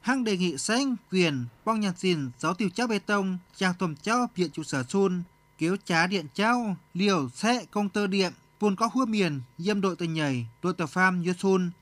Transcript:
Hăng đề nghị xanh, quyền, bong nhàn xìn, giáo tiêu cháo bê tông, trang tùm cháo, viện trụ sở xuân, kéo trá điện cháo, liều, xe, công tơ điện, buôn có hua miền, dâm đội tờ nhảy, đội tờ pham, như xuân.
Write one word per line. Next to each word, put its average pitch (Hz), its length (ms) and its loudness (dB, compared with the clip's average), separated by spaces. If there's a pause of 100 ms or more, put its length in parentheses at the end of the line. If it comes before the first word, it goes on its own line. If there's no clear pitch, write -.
Hăng 254 220 0
đề 214 140 0
nghị 175 200 0
xanh, 254 380 0 (160)
quyền, 156 340 2 (200)
bong 220 140 0
nhàn 196 180 -2
xìn, 160 320 0 (100)
giáo 160 140 0
tiêu 190 160 0
cháo 240 180 -2
bê 214 120 0
tông, 196 380 0 (200)
trang 185 160 0
tùm 175 220 -2
cháo, 233 400 0
viện 175 160 -2
trụ 160 120 -8
sở 135 260 -2
xuân, 190 340 0 (340)
kéo 170 180 0 (100)
trá 165 220 2
điện 180 260 -2
cháo, 220 420 0 (180)
liều, 180 360 2
xe, 220 420 -2
công 208 180 0
tơ 208 180 0
điện, 190 260 2 (260)
buôn 208 160 2
có 226 180 0
hua 262 120 2
miền, 185 360 2 (160)
dâm 202 240 -2
đội 185 140 0
tờ 175 100 -4
nhảy, 143 420 -2 (140)
đội 175 120 -2
tờ 165 140 -4
pham, 180 340 2
như 180 180 0
xuân. 185 320 2 (100)